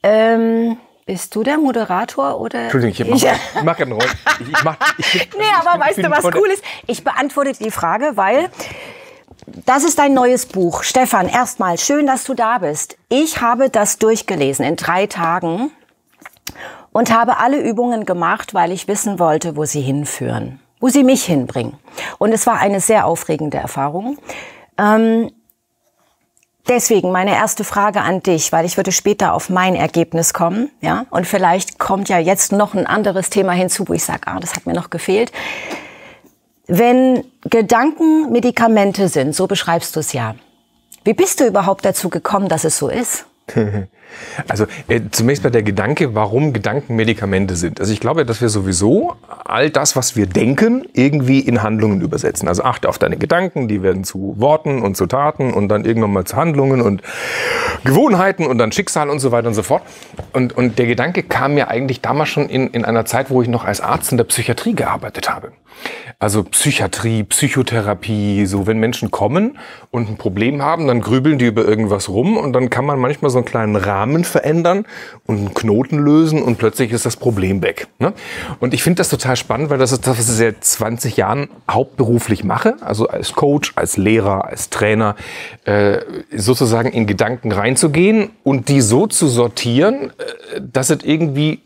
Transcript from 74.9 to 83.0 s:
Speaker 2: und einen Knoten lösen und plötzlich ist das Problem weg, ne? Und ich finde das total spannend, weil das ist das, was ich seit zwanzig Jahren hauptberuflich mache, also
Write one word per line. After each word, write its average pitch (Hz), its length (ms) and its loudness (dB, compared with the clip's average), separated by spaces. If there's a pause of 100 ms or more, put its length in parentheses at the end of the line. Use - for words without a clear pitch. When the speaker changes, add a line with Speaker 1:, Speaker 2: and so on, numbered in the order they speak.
Speaker 2:
und 110 100 0
einen 101 160 -4
Knoten 113 460 2
lösen 151 420 4
und 127 160 0
plötzlich 110 340 0
ist 117 140 -2
das 117 100 -2
Problem 98 460 0
weg, - 260 -4 (120)
ne? 160 140 0 (460)
Und 123 140 0
ich 127 80 -2
finde 175 160 2
das 180 120 0
total 127 260 0
spannend, 135 340 -4
weil 139 80 0
das 127 140 2
ist 127 160 -2
das, 127 100 2
was 113 100 0
ich 120 80 0
seit 110 280 2
zwanzig 117 540 -2
Jahren 113 320 0 (200)
hauptberuflich 113 760 0
mache, 113 380 0
also 107 260 -2